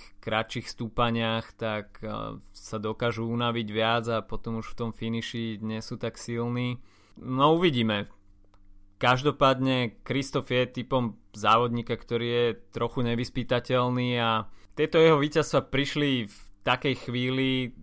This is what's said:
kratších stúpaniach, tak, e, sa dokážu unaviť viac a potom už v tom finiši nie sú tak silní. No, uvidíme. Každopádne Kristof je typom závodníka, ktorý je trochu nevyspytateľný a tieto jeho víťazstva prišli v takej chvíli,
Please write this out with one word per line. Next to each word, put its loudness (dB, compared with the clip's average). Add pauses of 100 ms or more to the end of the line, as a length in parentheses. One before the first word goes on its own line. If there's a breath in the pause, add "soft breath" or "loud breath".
(200)
kratších -4
stúpaniach, -2
tak, -6
e, -8 (160)
sa -12
dokážu -4
unaviť -2
viac 0
a 0
potom -6
už -10
v -10
tom -4
finiši -6
nie -6
sú -10
tak -8
silní. -2 (400 soft breath)
No, 4
uvidíme. 2 (880)
Každopádne 2
Kristof -2
je 2
typom -2 (160)
závodníka, 2
ktorý -4
je 2 (240)
trochu -2
nevyspytateľný 0
a 0 (320 soft breath)
tieto 4
jeho 8
víťazstva 2
prišli 0
v -16 (260)
takej 0 (160)
chvíli, -2